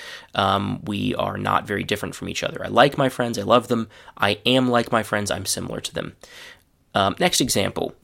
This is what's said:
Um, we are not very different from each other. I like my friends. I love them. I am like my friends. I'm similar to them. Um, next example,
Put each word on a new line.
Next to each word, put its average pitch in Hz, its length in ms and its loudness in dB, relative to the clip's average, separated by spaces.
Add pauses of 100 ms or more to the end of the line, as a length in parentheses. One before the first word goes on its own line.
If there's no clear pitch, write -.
(360)
Um, 98 480 0
we 101 320 -2
are 98 220 -2
not 101 280 -2
very 98 180 -4
different 98 300 -4
from - 160 -8
each 87 140 -6
other. - 200 -6
I - 40 -6
like 120 280 4
my 135 140 2
friends. 120 300 -4
I 101 40 -4
love 113 260 4
them. 113 180 0 (280)
I 101 300 2
am 127 240 4
like 120 220 2
my 113 100 2
friends. 104 300 -2
I'm 98 160 -4
similar - 320 -6
to - 160 -10
them. - 200 -6 (800)
Um, 98 240 4
next 175 220 2
example, - 640 0